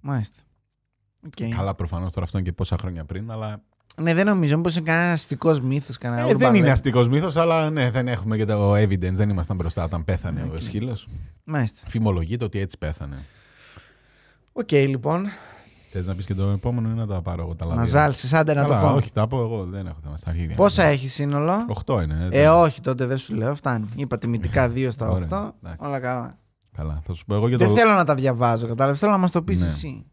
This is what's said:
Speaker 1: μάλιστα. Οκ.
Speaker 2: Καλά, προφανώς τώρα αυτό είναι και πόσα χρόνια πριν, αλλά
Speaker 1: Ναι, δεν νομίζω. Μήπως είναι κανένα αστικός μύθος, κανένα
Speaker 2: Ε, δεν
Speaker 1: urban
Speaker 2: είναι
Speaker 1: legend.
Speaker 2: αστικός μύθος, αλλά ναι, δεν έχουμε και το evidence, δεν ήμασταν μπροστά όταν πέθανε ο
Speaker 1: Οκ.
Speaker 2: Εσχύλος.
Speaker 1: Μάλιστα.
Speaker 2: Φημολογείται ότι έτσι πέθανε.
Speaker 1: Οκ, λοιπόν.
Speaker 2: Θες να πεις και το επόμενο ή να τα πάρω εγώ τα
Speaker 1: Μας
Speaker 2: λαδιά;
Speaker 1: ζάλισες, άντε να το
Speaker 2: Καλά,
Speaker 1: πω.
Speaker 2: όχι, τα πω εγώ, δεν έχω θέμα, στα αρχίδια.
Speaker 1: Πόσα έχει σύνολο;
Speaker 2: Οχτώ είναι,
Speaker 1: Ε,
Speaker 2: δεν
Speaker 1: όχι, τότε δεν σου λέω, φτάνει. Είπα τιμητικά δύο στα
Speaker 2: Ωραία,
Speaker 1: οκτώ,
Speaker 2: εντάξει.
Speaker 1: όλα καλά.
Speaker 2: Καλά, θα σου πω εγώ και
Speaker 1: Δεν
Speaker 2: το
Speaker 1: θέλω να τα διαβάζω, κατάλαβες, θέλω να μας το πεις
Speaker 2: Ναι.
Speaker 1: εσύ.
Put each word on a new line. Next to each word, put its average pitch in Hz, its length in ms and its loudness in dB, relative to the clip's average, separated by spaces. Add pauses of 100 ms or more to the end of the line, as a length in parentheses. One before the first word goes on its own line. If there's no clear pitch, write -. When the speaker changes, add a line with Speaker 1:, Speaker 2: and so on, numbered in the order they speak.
Speaker 1:
μάλιστα. 131 400 -6 (840)
Οκ. 120 300 -10
Speaker 2:
Καλά, 98 180 -2
προφανώς 87 380 -6
τώρα 92 120 -4
αυτό 98 140 -4
είναι 92 80 -2
και 87 60 -4
πόσα 90 280 -4
χρόνια 85 240 -8
πριν, 98 260 -10
αλλά 107 320 -10 (380)
Speaker 1:
Ναι, 165 140 0
δεν 190 120 4
νομίζω. 170 300 2
Μήπως 170 200 0
είναι 165 80 -4
κανένα 170 280 0
αστικός 156 480 0
μύθος, 131 380 -4
κανένα 120 300 -2
Speaker 2:
Ε, - 60 6
δεν 254 180 4
Speaker 1:
urban 220 40 8
Speaker 2:
είναι 165 120 6
Speaker 1:
legend. - 20 6
Speaker 2:
αστικός 123 380 4
μύθος, 151 280 2
αλλά 165 340 2
ναι, 139 200 2
δεν 123 180 0
έχουμε 110 280 -2
και 110 80 2
το 101 300 4
evidence, 95 380 2
δεν 101 160 2
ήμασταν 95 280 0
μπροστά 82 280 -2
όταν 82 200 -4
πέθανε 85 380 -2
ο - 40 -6
Speaker 1:
Οκ. 80 100 -6
Speaker 2:
Εσχύλος. 107 520 -6 (360)
Speaker 1:
Μάλιστα. 143 440 -4
Speaker 2:
Φημολογείται 107 560 0
ότι 101 140 -4
έτσι 98 200 -6
πέθανε. 71 460 -8 (1300)
Speaker 1:
Οκ, - 200 -4
λοιπόν. 139 540 2 (640)
Speaker 2:
Θες 90 160 -6
να 95 80 -4
πεις 92 120 -8
και 98 80 -4
το 98 140 0
επόμενο 113 420 -2
ή - 20 -2
να 113 140 -4
τα 95 160 -4
πάρω 85 200 -6
εγώ 82 120 -6
τα 82 120 -8
Speaker 1:
Μας 85 100 -2
Speaker 2:
λαδιά; 117 140 2
Speaker 1:
ζάλισες, 139 420 2
άντε 156 220 2
να 143 100 2
το 143 80 2
Speaker 2:
Καλά, 143 180 4
Speaker 1:
πω. 139 60 4
Speaker 2:
όχι, - 160 0
τα 107 140 2
πω 127 140 -2
εγώ, 113 240 -4
δεν 95 220 -8
έχω 76 160 -10
θέμα, 73 140 -10
στα - 140 -10
αρχίδια. 82 260 -4
Speaker 1:
Πόσα 196 260 4
έχει 139 260 2
σύνολο; 147 600 -2
Speaker 2:
Οχτώ - 320 -2
είναι, 78 140 -2 (100)
Speaker 1:
Ε, 90 40 -2
Speaker 2:
δεν 143 220 6
Speaker 1:
όχι, 160 300 6
τότε 127 260 -2
δεν 131 120 -2
σου 196 160 -8
λέω, 127 200 -2
φτάνει. 120 320 -2 (100)
Είπα 131 220 -4
τιμητικά 120 500 0
δύο 127 220 -2
στα 113 200 -4
Speaker 2:
Ωραία, 92 140 0
Speaker 1:
οκτώ, 202 380 -4
Speaker 2:
εντάξει. 85 240 -12
Speaker 1:
όλα 139 140 -4
καλά. 123 380 -6 (380)
Speaker 2:
Καλά, 76 280 -4
θα - 100 -8
σου 82 100 -16
πω 101 100 -2
εγώ 107 140 2
και 123 80 2
Speaker 1:
Δεν - 120 6
Speaker 2:
το 208 60 6
Speaker 1:
θέλω 226 180 6
να 185 120 4
τα 147 100 2
διαβάζω, 120 520 0
κατάλαβες, 135 340 0
θέλω 208 120 2
να 196 60 2
μας 180 120 2
το 170 120 0
πεις 190 180 2
Speaker 2:
Ναι. 87 60 4
Speaker 1:
εσύ. 104 460 -6